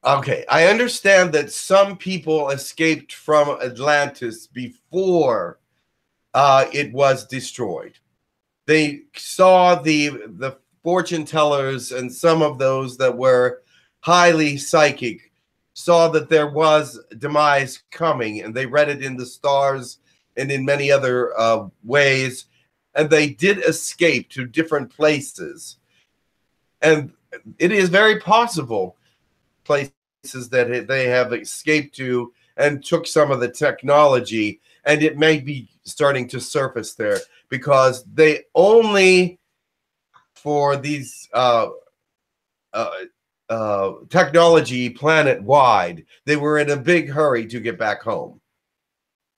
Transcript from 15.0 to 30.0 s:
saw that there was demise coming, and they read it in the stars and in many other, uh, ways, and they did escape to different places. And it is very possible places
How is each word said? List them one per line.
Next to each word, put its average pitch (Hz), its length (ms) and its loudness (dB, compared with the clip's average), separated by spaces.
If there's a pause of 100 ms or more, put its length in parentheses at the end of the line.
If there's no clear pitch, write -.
saw 170 360 2
that 151 200 -2
there 151 200 2
was 147 500 0 (180)
demise 143 720 0
coming, 117 540 -4
and 110 100 -12
they 131 140 -6
read 147 220 0
it 139 140 -8
in 131 140 -10
the 123 80 -10
stars 139 720 -4 (400)
and 135 140 -6
in 135 120 -4
many 143 280 0
other, 127 480 0
uh, 113 260 0 (180)
ways, 135 640 -2 (480)
and 151 160 0
they 151 200 2
did 185 360 -2
escape 160 640 -2
to 127 160 -10
different 147 500 -6
places. 131 840 -4 (1040)
And 151 280 2 (460)
it 180 140 0
is 190 180 2
very 214 300 4
possible 151 800 -2 (680)
places 139 280 -2 (580)